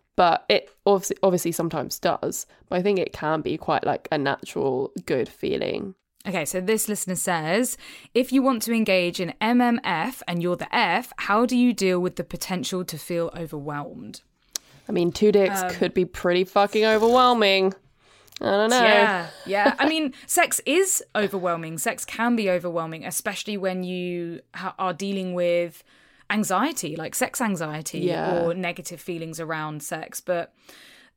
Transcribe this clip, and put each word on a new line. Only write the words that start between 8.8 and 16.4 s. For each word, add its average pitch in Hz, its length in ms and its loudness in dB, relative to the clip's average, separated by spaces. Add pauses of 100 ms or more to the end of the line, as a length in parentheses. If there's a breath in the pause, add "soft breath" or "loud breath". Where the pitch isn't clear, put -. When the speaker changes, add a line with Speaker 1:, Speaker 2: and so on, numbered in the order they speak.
Speaker 2:
in 175 200 -4
M 240 200 4
M 240 240 2
F 180 420 -4
and 175 160 -4
you're 175 140 0
the - 180 -8
F, 220 440 0
how 214 280 2
do 247 100 -2
you 240 180 4
deal 185 260 0
with 180 160 -4
the 175 80 -6
potential 180 600 -6
to 165 140 -10
feel 170 380 -4
overwhelmed?" 151 840 -10 (680 loud breath)
Speaker 1:
I - 40 -6
mean, 175 200 2
two 214 200 4
dicks 196 300 4
Speaker 2:
Um, 180 80 -2
Speaker 1:
could 180 240 -2
be 185 120 2
pretty 180 380 0